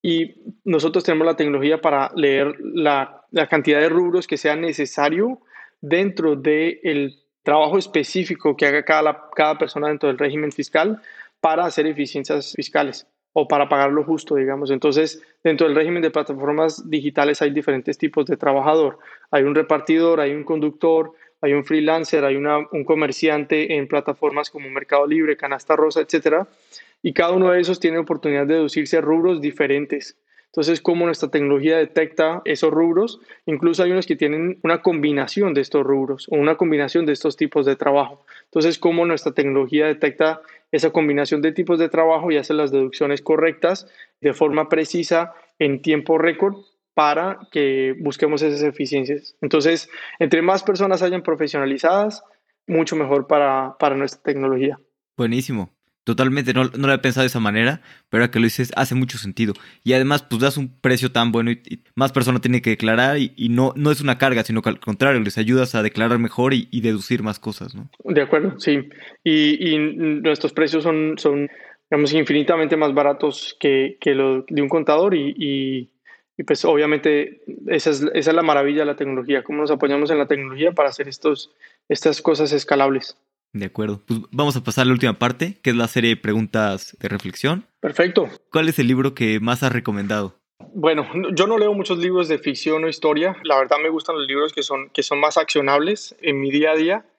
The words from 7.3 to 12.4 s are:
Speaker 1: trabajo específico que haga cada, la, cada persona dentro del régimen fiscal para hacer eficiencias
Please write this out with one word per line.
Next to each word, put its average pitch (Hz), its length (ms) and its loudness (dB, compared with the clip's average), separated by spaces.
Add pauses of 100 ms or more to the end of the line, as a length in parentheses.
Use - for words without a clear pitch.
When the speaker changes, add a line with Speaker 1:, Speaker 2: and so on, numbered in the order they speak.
Speaker 1:
trabajo 156 340 2
específico 151 800 -2
que 151 80 2
haga 143 180 2
cada, 156 200 2
la, 151 320 -2
cada 151 220 2
persona 147 300 -4
dentro 151 220 -2
del 131 80 -2
régimen 147 340 -2
fiscal 170 500 -2 (420)
para 165 220 2
hacer 160 220 0
eficiencias 143 680 -4